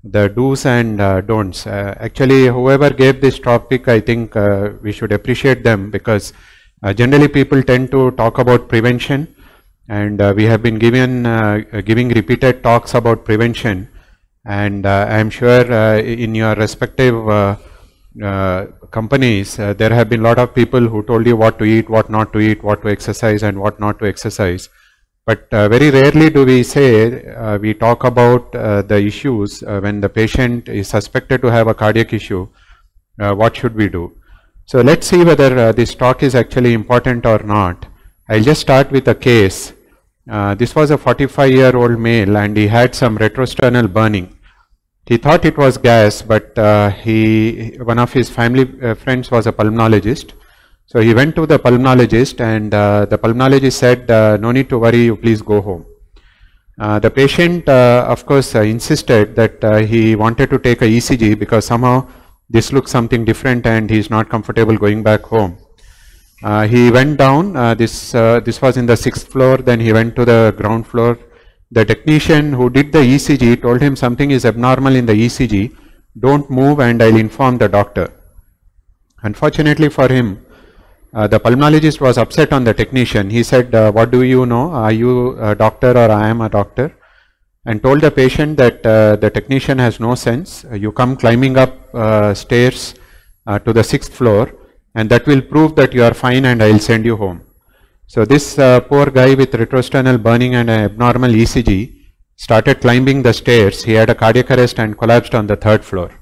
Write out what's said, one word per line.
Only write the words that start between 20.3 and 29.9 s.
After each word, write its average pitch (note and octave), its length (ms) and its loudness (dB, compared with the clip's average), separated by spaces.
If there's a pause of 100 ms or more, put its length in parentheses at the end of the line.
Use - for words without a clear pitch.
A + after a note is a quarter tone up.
of B2 160 -2
people A#2+ 340 0
who G#2+ 140 -6
told A#2 240 -2
you A#2+ 100 4
what A2 220 2
to A2 80 -2
eat, A2 240 0
what A2 220 0
not G#2+ 220 -2
to G#2+ 60 -2
eat, G#2+ 240 -2
what G#2 200 -4
to G#2+ 60 -4
exercise G#2+ 520 -4
and G2+ 180 -4
what G#2 200 -4
not G#2 180 -6
to A2 80 -8
exercise. G2 640 -6 (580)
But, - 240 -4
uh, G#2 180 2
very C3+ 200 4
rarely D3 400 4
do C#3 160 4
we B2+ 160 4
say, A#2+ 720 2
uh, A2 240 -6
we G#2+ 160 -4
talk A#2 300 0
about, A#2+ 520 2
uh, G#2 280 -2
the G#2 200 0
issues, G#2 600 -6
uh, G#2 160 -8
when G#2 200 -6